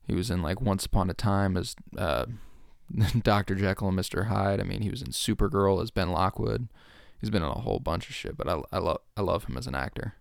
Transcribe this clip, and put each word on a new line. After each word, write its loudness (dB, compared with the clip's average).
He -2
was 0
in, 0
like, -2
Once 0
Upon 2
a -2
Time 2
as, -4
uh, 0
<laughs> 0
Doctor 4
Jekyll 2
and 2
Mister 0
Hyde. 2
I -2
mean, -2
he -2
was -6
in -8
Supergirl 2
as -4
Ben 0
Lockwood. 0
He's -4
been 2
in 0
a -2
whole -2
bunch -4
of -10
shit, -8
but -4
I, 0
I -2
lo-, 0
I -4
love 2
him -8
as -6
an -6
actor. -6